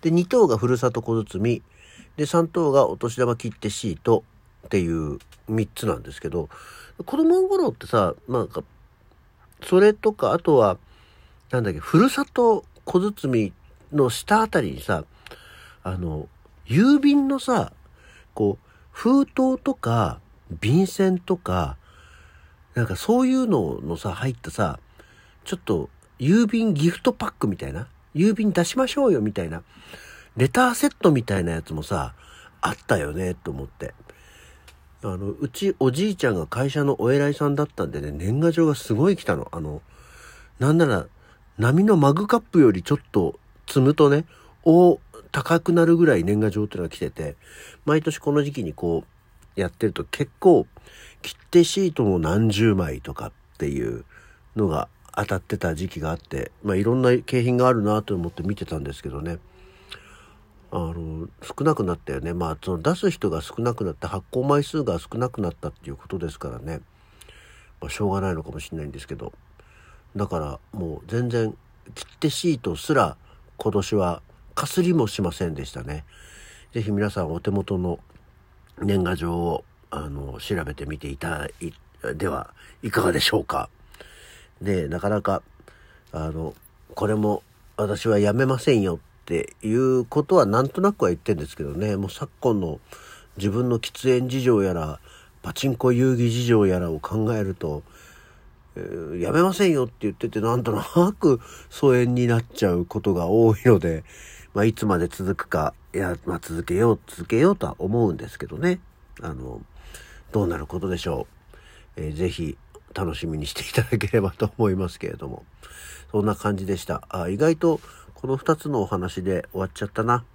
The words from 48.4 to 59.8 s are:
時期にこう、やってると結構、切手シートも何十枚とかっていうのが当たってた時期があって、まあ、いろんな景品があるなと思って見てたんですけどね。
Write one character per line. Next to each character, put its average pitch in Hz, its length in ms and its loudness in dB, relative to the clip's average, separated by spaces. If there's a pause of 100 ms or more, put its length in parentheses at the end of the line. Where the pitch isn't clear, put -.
時 143 120 -4
期 127 100 -6
に 78 100 -6
こ 82 300 -2 (520)
う、 98 60 -4
や 92 60 -2
っ 87 40 -8
て - 140 -4
る 101 80 0
と - 120 -8
結 - 340 -6
構、 175 260 6 (560)
切 - 140 -14 (160)
手 175 120 8
シ 190 240 0
ー 165 40 0
ト 139 120 0
も 98 140 2
何 87 320 2
十 107 240 4
枚 82 280 -2
と 69 120 -12
か - 140 -10
っ - 40 -12 (280)
て 78 80 -2
い 69 200 -4
う 58 160 -10 (520)
の 104 120 0
が 78 220 -2 (260)
当 104 100 -2
た 101 100 -4
っ 90 60 -4
て - 160 -6
た 82 180 -2
時 85 140 -6
期 - 100 -10
が 78 100 -4
あ 82 60 -4
っ - 20 -10
て、 - 340 -10 (120)
ま 104 100 -2
あ、 - 20 0
い 98 80 0
ろ 117 120 2
ん 127 80 0
な 123 140 6
景 120 260 -2
品 123 120 2
が 123 120 4
あ 127 60 4
る 113 100 0
な 107 180 0
と 104 140 -6
思 85 140 -4
っ - 20 -16
て - 100 -14
見 98 140 -4
て 98 100 -10
た 78 140 -8
ん 71 40 -8
で - 80 -10
す - 120 -14
け - 60 -8
ど - 120 -10
ね。 85 160 -8 (1300)